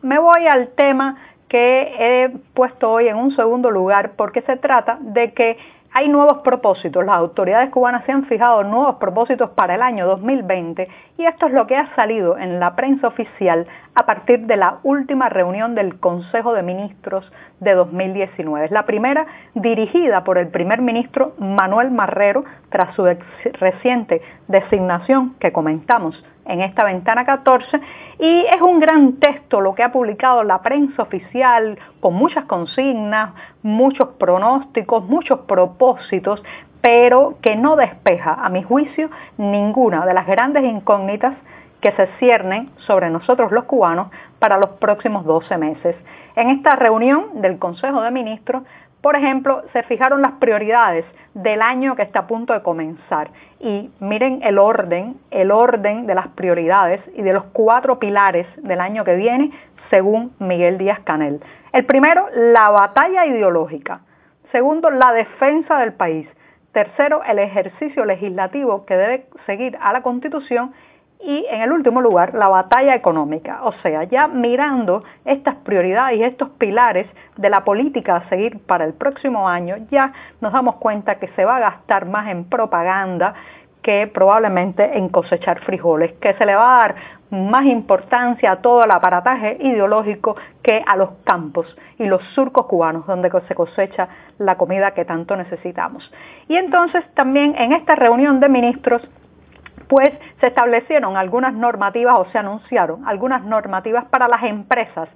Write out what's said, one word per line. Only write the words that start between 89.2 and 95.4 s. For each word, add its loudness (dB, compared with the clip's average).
ideológico -2
que 2
a 2
los 0
campos -4
y -6
los 0
surcos 0
cubanos, -2
donde -2
se -6
cosecha -4
la 0
comida -2
que -6
tanto -6
necesitamos. -10